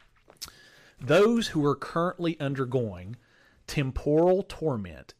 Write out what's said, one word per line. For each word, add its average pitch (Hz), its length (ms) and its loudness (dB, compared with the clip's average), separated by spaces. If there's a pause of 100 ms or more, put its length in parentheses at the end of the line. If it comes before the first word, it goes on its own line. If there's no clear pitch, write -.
(1000)
Those 202 500 4
who 147 160 0
are 143 100 4
currently 170 640 -4
undergoing 123 800 -4 (500)
temporal 156 760 2
torment 101 760 -6